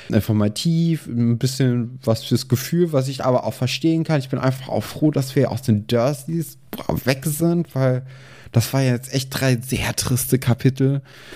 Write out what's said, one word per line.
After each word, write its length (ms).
informativ, 960
ein 320
bisschen 640
was 220
fürs 240
Gefühl, 440
was 140
ich 180
aber 200
auch 100
verstehen 480
kann. 160
Ich 100
bin 120
einfach 280
auch 140
froh, 300
dass 240
wir 160
aus 100
den 240
Dursleys 720
weg 220
sind, 500
weil 260
das 220
war 100
jetzt 320
echt 160
drei 340
sehr 300
triste 460
Kapitel. 600